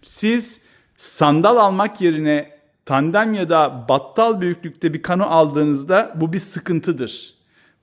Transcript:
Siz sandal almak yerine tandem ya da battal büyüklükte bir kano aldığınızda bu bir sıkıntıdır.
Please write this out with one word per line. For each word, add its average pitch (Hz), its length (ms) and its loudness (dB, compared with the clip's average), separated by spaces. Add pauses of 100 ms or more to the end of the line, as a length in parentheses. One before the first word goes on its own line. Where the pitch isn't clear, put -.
Siz - 580 -4 (360)
sandal 160 600 2
almak 208 440 2
yerine 151 500 0 (340)
tandem 165 480 0
ya 185 180 -2
da 143 380 2
battal 202 520 0
büyüklükte 170 540 -4
bir 160 80 -8
kano 180 220 -2
aldığınızda 151 920 2
bu 160 160 -2
bir 170 60 -2
sıkıntıdır. 160 960 -6 (480)